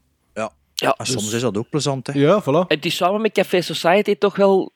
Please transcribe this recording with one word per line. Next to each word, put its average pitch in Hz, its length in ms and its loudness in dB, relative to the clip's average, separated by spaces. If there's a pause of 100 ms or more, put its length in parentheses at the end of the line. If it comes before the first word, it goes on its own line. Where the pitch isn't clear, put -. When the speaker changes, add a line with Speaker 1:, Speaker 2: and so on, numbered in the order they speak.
(340)
Speaker 1:
Ja. 107 160 -6 (240)
Speaker 2:
Ja. - 140 -2
Speaker 1:
En 135 60 2 (100)
Speaker 3:
Dus 127 80 -6
Speaker 1:
soms 107 200 -6
is 117 80 -2
dat 113 160 -2
ook 110 140 -6
plezant, 139 360 -4
hè. - 60 -10
Speaker 3:
Ja, 151 300 2
voilà. 160 260 2
Speaker 2:
Het 156 160 0
is 170 120 -4
samen 190 240 0
met 220 120 0
Café 185 280 2
Society 180 540 2
toch 202 220 0
wel 196 400 2